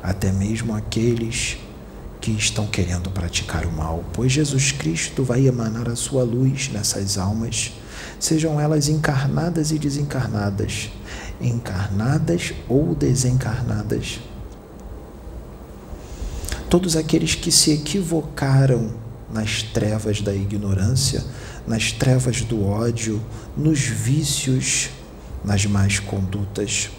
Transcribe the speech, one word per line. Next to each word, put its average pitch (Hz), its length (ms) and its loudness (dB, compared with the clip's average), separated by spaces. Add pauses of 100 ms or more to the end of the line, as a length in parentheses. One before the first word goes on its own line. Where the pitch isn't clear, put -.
até 95 260 0
mesmo 107 460 0
aqueles 113 800 0 (640)
que - 100 -2
estão 107 360 0
querendo 90 440 0
praticar 87 540 -2
o 82 80 -2
mal, 80 400 -2
pois 127 180 2
Jesus 135 400 2
Cristo 156 540 -2
vai 127 220 4
emanar 117 420 0
a 117 80 -2
sua 131 260 0
luz 131 460 2
nessas 101 480 -2
almas, 110 560 -2 (480)
sejam 156 400 2
elas 151 280 4
encarnadas 151 840 2
e 156 80 2
desencarnadas, 110 1120 0 (500)
encarnadas 120 1120 0 (160)
ou 156 260 4
desencarnadas. 123 1300 2 (2500)
Todos 175 280 6
aqueles 160 380 4
que - 160 0
se - 220 6
equivocaram 139 1160 2 (420)
nas 110 300 -2
trevas 107 580 0
da 101 140 0
ignorância, 101 920 0 (420)
nas 113 260 0
trevas 127 500 2
do 107 240 0
ódio, 110 560 0 (340)
nos 151 240 4
vícios, 131 1120 0 (520)
nas 101 220 2
más 101 340 4
condutas 98 1000 -2